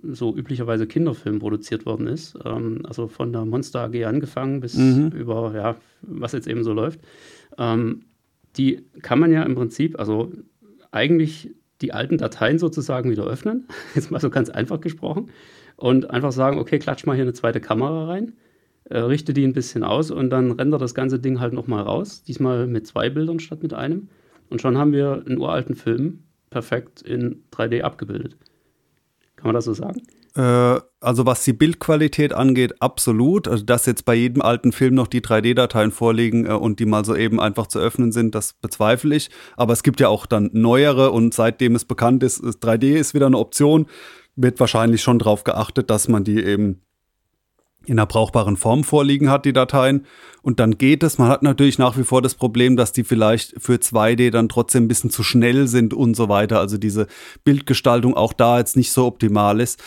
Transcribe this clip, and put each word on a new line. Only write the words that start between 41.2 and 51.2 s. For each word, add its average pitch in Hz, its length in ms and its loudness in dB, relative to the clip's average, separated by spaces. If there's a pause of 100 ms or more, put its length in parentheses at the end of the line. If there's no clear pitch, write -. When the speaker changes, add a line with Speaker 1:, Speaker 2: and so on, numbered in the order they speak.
Speaker 2:
seitdem 117 400 2
es 120 100 -2
bekannt 123 380 2
ist, - 160 -2
ist - 220 -8
drei 113 180 2
D 139 200 2
ist 147 160 -2
wieder 139 120 4
eine 127 120 4
Option, 151 480 2 (500)
wird 123 240 0
wahrscheinlich 113 420 2
schon 120 160 2
drauf 107 260 0
geachtet, - 460 -2
dass 107 180 0
man 107 160 2
die 107 180 0
eben 98 380 -2 (1040)
in 113 120 0
einer 107 80 4
brauchbaren 104 500 0
Form 123 280 2
vorliegen 143 460 2
hat, 139 140 2
die 139 80 2
Dateien. 131 540 2 (360)
Und 123 180 0
dann 110 160 4
geht 143 260 4
es. 156 160 0
Man 123 100 6